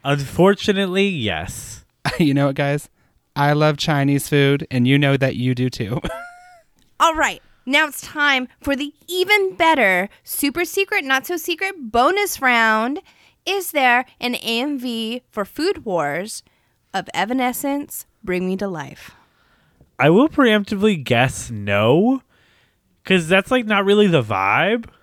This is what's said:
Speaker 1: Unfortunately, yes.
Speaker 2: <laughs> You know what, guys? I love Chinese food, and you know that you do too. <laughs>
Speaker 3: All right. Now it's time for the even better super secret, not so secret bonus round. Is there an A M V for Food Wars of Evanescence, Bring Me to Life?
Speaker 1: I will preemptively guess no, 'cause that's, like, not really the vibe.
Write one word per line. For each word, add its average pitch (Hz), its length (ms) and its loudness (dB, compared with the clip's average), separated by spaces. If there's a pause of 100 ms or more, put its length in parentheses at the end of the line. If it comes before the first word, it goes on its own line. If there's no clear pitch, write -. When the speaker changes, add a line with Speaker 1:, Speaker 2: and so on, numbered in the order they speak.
Speaker 1:
Unfortunately, 190 1040 0
yes. 104 760 -6 (200)
Speaker 2:
<laughs> - 140 -4
You 143 160 2
know 139 120 2
what, 139 100 -2
guys? 147 320 -4 (480)
I 143 160 2
love 151 240 2
Chinese 143 520 0
food, 143 400 2
and 123 200 2
you 139 100 4
know 139 180 2
that 131 200 -2
you 127 180 0
do 123 160 -2
too. 117 300 -6 (500)
<laughs> - 500 -20
Speaker 3:
All 320 140 4
right. 254 260 -2 (260)
Now 294 200 2
it's 277 140 -12
time 277 480 -2 (120)
for 277 140 -2
the 285 180 -6 (140)
even 370 480 0
better 220 540 2 (160)
super 285 400 -4
secret, 392 400 -4
not 269 200 0
so 359 120 -6
secret 370 380 -6 (180)
bonus 339 500 0
round. 233 560 2 (480)
Is 381 240 -4
there 254 360 2 (140)
an 247 160 -4
A - 20 -10 (220)
M 294 200 -4
V 240 500 -6
for 202 140 -6
Food 320 400 -6
Wars 170 580 -4 (500)
of 190 220 -6
Evanescence, 254 920 -4 (180)
Bring 180 240 -4
Me 185 80 -2
to 202 100 -6
Life? 147 460 -12 (880)
Speaker 1:
I 139 100 6
will 233 180 6
preemptively 214 760 2
guess 123 440 0
no, 120 720 2 (840)
'cause 180 240 2
that's, 190 240 2
like, 254 140 0
not 202 180 0
really 208 240 6
the 160 140 4
vibe. 113 640 0 (160)